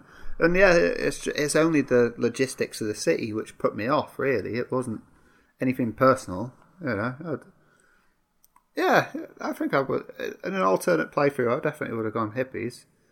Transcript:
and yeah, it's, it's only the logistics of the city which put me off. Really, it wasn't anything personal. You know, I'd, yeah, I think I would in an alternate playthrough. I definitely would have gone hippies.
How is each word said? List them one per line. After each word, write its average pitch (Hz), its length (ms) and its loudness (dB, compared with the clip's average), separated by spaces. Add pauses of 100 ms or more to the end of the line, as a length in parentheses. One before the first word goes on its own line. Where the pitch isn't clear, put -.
(400)
and 170 180 4
yeah, 190 160 8
it's, 170 540 2
it's 147 280 -2
only 156 260 4
the 120 360 4
logistics 123 640 -2
of 110 60 -4
the 104 80 -4
city - 380 -2
which - 240 -8
put - 200 -2
me 107 100 -2
off. 143 320 -2
Really, 110 360 0
it 123 160 -4
wasn't 120 300 -4 (600)
anything 127 320 0
personal. 123 600 2 (280)
You 127 140 -4
know, 117 200 -4 (100)
I'd, 156 140 -6 (1400)
yeah, 302 320 4 (320)
I 311 140 -6
think 311 200 -4
I 139 80 4
would - 220 -2 (400)
in 185 100 -6
an 190 80 -2
alternate 185 500 2
playthrough. 135 440 0
I 156 40 -2
definitely 135 360 -6
would 113 100 -4
have 107 80 -6
gone 110 200 -2
hippies. 123 520 -6 (260)